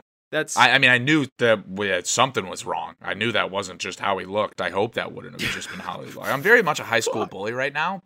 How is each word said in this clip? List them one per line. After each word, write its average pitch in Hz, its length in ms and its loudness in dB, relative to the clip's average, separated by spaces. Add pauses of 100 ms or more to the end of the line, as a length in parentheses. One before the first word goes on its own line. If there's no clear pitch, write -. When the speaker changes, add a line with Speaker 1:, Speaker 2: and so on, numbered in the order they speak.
(340)
Speaker 1:
That's 151 240 -2
Speaker 2:
I, 123 140 8
I 131 80 8
mean, 131 100 6
I 123 80 8
knew 139 300 2 (120)
that, 110 260 4
well, 98 220 -4
yeah, 90 160 0
something 117 440 2
was 85 180 -10
wrong. 82 360 -6
I 90 120 -4
knew 107 180 0
that 92 200 2
wasn't 92 280 -6
just 92 220 -8
how 101 160 0
he 92 80 -6
looked. 98 340 -2
I 90 100 -2
hope 98 260 -2
that 87 180 -4
wouldn't 92 260 -14
have - 140 -4
just - 160 -10
been - 100 -12
how - 220 -8
he - 100 -14
looked. - 160 -10
I'm 131 140 0
very 226 220 4
much 147 180 -2
a - 20 -8
high 113 160 0
school 113 220 -2
Speaker 1:
Fuck. 98 100 -6
Speaker 2:
bully 104 220 -6
right 135 200 -4
now, 175 320 -4